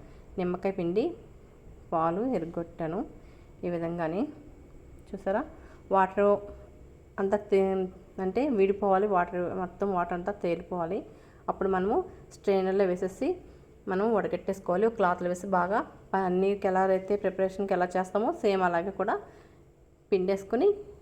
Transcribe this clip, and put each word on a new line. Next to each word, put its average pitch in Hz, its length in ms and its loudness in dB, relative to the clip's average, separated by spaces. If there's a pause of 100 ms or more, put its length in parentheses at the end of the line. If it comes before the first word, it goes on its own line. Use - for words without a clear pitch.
(380)
నిమ్మకాయ 180 340 -2
పిండి 185 320 0 (840)
పాలు 170 320 0 (120)
ఎరగొట్టాను. 170 640 -4 (680)
ఈ 180 60 -2
విధంగానే 170 520 -2 (840)
చూసారా, 202 360 -2 (480)
వాటర్ 190 420 4 (840)
అంతా 196 180 2 (140)
తే-, 190 360 4 (340)
అంటే 190 280 0
విడిపోవాలి, 196 580 4
వాటర్ 180 360 0 (140)
మొత్తం, 190 360 -4
వాటర్ 175 260 0
అంతా 185 140 -4
తేలిపోవాలి. 175 680 -4 (480)
అప్పుడు 196 200 -2
మనము 190 280 2 (360)
స్ట్రైనర్లో 190 520 2
వేసేసి 185 440 -2 (600)
మనం 196 260 0
వడగట్టేసుకోవాలి. 190 720 0
ఒక 233 100 0
క్లాత్లో 180 320 2
వేసి 180 180 -4
బాగా 185 320 2 (320)
పన్నీర్కి 190 580 2
ఎలా 185 160 4
అయితే 190 320 2
ప్రిపరేషన్కి 190 580 0
ఎలా 180 120 2
చేస్తామో 185 460 0
సేమ్ 196 300 2
అలాగే 175 280 2
కూడా 196 240 -2 (960)
పిండేసుకొని 196 540 0 (360)